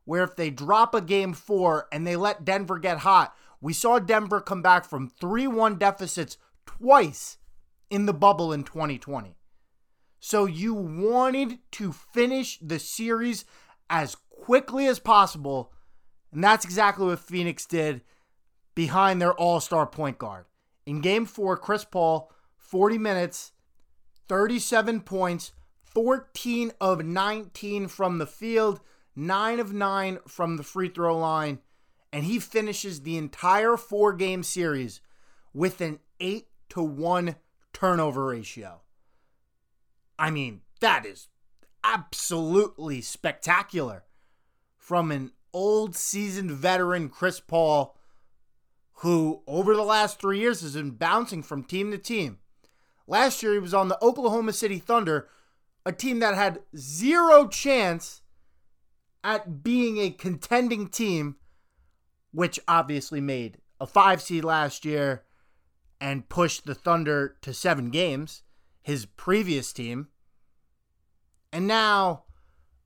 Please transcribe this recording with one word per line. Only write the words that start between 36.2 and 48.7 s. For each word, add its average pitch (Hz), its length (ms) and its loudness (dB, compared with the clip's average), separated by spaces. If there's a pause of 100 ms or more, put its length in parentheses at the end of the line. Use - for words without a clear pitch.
turnover 156 520 0
ratio. 104 560 -8 (1400)
I 156 120 0
mean, 135 320 -6 (180)
that 170 260 2
is 98 220 -18 (560)
absolutely 165 1160 -2
spectacular 160 1000 -4 (720)
from 170 340 -2
an 135 200 -6 (220)
old 208 420 0
seasoned 196 560 -4
veteran, 175 580 0
Chris 180 300 -4
Paul, 151 580 2 (1000)